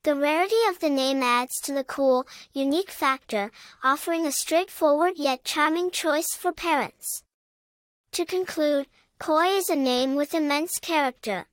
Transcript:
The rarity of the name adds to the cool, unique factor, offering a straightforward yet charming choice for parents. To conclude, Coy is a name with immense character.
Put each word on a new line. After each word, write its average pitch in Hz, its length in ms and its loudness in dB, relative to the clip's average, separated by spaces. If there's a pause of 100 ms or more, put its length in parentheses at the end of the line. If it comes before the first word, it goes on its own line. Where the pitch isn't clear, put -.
The 294 120 2
rarity 311 400 2 (140)
of 359 100 -4
the 311 100 0
name 269 320 0
adds 247 420 0
to 285 100 -6
the 277 100 -2
cool, 262 420 2 (280)
unique 277 360 0
factor, 240 600 -4 (320)
offering 330 420 0
a 285 60 -2
straightforward 330 880 2
yet 277 260 -2
charming 320 480 0
choice 320 420 -2
for - 200 -2
parents. - 720 -4 (920)
To 349 100 -4
conclude, 302 640 0 (320)
Coy 320 280 2 (100)
is 381 120 -2
a 339 60 2
name 262 400 0
with 285 180 -2
immense 302 460 0
character. 254 720 -2